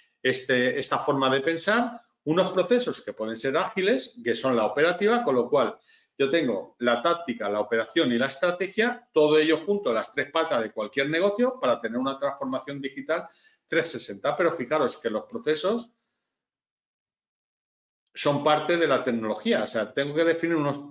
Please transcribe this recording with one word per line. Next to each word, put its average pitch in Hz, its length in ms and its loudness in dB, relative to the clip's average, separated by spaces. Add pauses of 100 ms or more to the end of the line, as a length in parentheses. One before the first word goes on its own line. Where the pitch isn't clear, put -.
(220)
este, 127 560 0
esta 139 200 -2
forma 135 320 0
de 135 100 2
pensar, 202 600 -2 (240)
unos 180 280 2
procesos 185 500 0
que 101 120 -12
pueden 110 220 -6
ser 135 200 -2
ágiles, 190 640 -2
que 113 120 0
son 131 200 0
la 110 120 4
operativa, 180 580 2
con 139 100 2
lo 117 140 2
cual 127 300 0 (400)
yo 135 100 2
tengo 131 500 -2
la 120 240 2
táctica, 123 460 -2
la 104 120 0
operación 117 520 0
y 117 60 2
la 131 80 2
estrategia, 185 840 -2
todo 151 260 6
ello 156 260 4
junto 202 260 0
a 117 40 2
las 107 180 -2
tres 135 180 -4
patas 156 320 0
de 107 100 -6
cualquier 123 360 -2
negocio 202 500 0
para 120 220 2
tener 113 180 -4
una 131 200 -4
transformación 135 640 -6
digital 139 440 -6 (400)
trescientos - 360 -2
sesenta. 127 340 -4
Pero 170 160 2
fijaros 127 460 -2
que 117 100 -4
los 107 160 -4
procesos 156 720 -2 (2250)
son 143 300 0
parte 151 340 2
de 165 120 2
la 131 160 2
tecnología, 117 580 -2
o 101 60 -4
sea, 107 260 -4
tengo 143 180 -2
que 160 120 2
definir 165 320 0
unos, 143 220 0 (120)